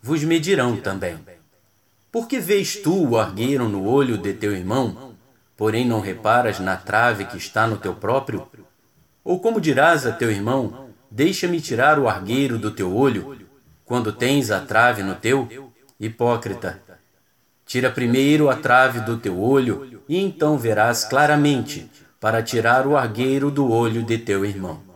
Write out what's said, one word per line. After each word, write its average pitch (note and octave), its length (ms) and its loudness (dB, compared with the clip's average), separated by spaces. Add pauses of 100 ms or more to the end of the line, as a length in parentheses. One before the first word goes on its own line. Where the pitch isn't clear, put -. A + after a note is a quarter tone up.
vos D3 240 -2
medirão D#3 540 0
também. F#2 400 -6 (920)
Por A#3 160 -4
que C4 140 -2
vês G3 360 0
tu E3+ 300 0
o A#2 120 2
argueiro A2+ 500 0
no G2 180 -4
olho B2 300 2
de F#2+ 160 -4
teu G#2 240 -4
irmão, A2+ 580 -4 (400)
porém A2 320 0
não A2+ 140 0
reparas G#2 580 0
na F#2+ 200 -2
trave G#2+ 480 0
que A#2+ 100 -14
está A2 300 -2
no A2 100 -2
teu F#2+ 180 -6
próprio? A2 540 -4 (760)
Ou F3+ 160 -2
como A3 220 0
dirás D3+ 460 2
a A2 60 -2
teu A#2+ 180 -2
irmão, A#2+ 580 -4 (220)
"Deixa-me F3 500 0
tirar C#3+ 380 2
o B2+ 100 2
argueiro A2+ 500 -2
do G#2+ 120 -4
teu F#2+ 260 -4
olho", C3 400 0 (480)
quando A#2+ 260 -2
tens B2 400 0
a G2 80 0
trave A2+ 440 2
no F#2+ 140 -4
teu? B2 540 -2 (300)
Hipócrita, G#2+ 800 -4 (840)
tira B2 240 0
primeiro C3+ 580 4
a B2+ 60 4
trave B2 460 4
do A2+ 180 -2
teu F#2+ 220 -4
olho, A#2+ 680 0
e D#3 80 -2
então E3 400 0
verás A#2 480 2
claramente D3 840 0 (300)
para A2+ 200 0
tirar A#2+ 460 2
o C#3+ 100 2
argueiro C3 540 0
do C#3 180 0
olho A2+ 360 2
de A2+ 120 -2
teu G2+ 280 -2
irmão. F#2+ 360 -8 (160)